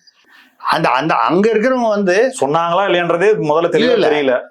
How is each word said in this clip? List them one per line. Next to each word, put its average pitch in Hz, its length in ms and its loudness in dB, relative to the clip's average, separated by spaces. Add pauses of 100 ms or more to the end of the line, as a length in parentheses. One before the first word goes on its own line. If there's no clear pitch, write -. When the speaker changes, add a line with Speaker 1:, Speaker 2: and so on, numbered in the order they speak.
(720)
Speaker 1:
அந்த, 156 180 0
அந்த 143 260 0
அங்க 151 360 0
இருக்கிறவங்க 233 380 0
வந்து 208 520 0
Speaker 2:
சொன்னாங்களா 170 460 0
இல்லையன்றதே 175 500 0
முதல்ல 165 300 0
தெரியல, 170 260 2
Speaker 1:
இல்ல, 165 260 2
இல்ல. 135 140 0
Speaker 2:
தெரியல. 127 80 0 (100)